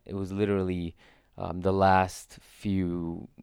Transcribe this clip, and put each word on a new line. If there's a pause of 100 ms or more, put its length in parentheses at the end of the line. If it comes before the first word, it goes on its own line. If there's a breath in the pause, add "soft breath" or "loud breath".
It
was
literally, (440 soft breath)
um,
the
last
few, (140)